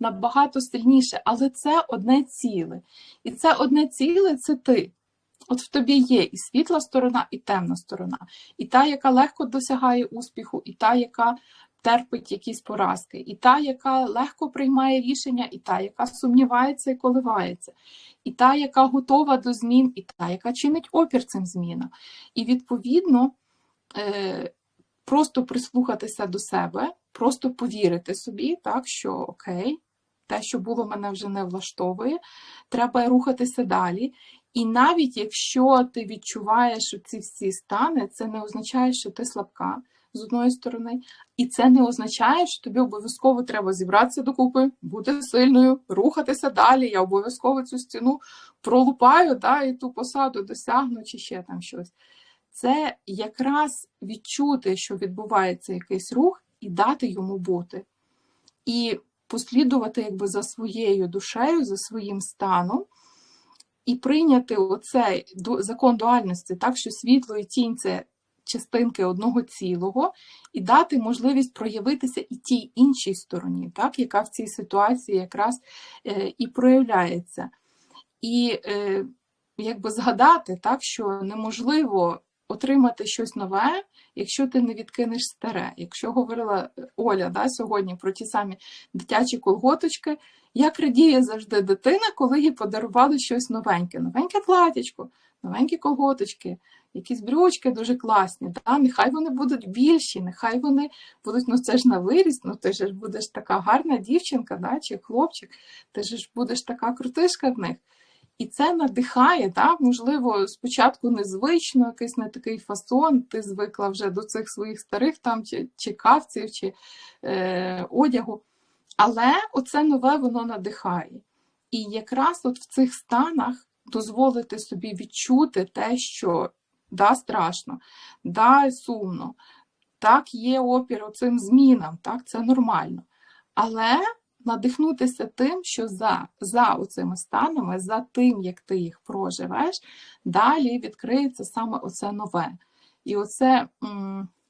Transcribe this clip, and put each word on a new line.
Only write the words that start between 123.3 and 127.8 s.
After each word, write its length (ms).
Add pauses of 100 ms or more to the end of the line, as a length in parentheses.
дозволити 720
собі 360
відчути 680
те, 320
що 540 (400)
да, 240
страшно, 640 (460)